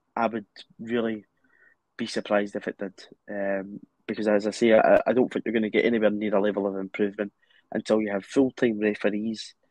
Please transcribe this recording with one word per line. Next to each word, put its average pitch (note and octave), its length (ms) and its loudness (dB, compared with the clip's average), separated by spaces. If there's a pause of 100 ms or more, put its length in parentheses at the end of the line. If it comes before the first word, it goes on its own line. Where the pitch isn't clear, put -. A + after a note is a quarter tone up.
(160)
I A#2 100 2
would A2 200 -6 (340)
really A2+ 440 -4 (720)
be A#2 100 -4
surprised G#2 500 -2
if G#2 120 -8
it - 100 -8
did, G2 160 -8 (360)
um, G2 500 -6 (260)
because G#2+ 220 -4
as G#2 180 2
I G#2+ 40 0
say, A2+ 240 4
I, G2+ 320 6
I A2+ 60 2
don't A#2 200 2
think - 120 -4
you're A2+ 100 -2
gonna A2 160 0
get G#2 140 2
anywhere A2 260 2
near G#2 240 -2
a G2 60 2
level G2+ 260 0
of G2 100 -4
improvement G2+ 560 -4 (400)
until A2 280 0
you G#2+ 100 -2
have G2 140 -4
full-time B2+ 540 0
referees G#2+ 760 -2 (160)